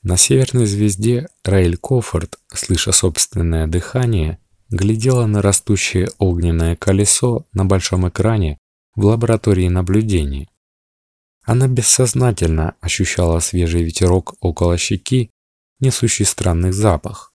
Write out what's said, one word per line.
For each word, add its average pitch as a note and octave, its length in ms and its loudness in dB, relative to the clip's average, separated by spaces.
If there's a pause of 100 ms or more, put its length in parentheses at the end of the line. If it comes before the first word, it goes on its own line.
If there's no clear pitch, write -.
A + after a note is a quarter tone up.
На F2+ 120 -2
северной B2+ 500 2
звезде G#2+ 600 0 (160)
Раэль F2+ 320 2
Кофорд, - 720 -4
слыша - 460 -2
собственное E2 760 0
дыхание, F2 720 -2 (300)
глядела A2 560 0
на G#2 160 0
растущее G2 680 0 (100)
огненное E2+ 600 0
колесо G#2 760 0
на G2 140 0
большом F#2 420 0
экране G2 500 0 (380)
в G#2 80 -2
лаборатории G#2+ 640 2
наблюдения. F2+ 800 0 (960)
Она B2+ 240 2
бессознательно A#2 1120 0
ощущала E2+ 640 -2
свежий E2+ 420 0
ветерок F2+ 560 0
около F2 380 0
щеки, A2 520 -2 (520)
несущий A#2+ 420 0
странный F2+ 480 0
запах. G2 640 -2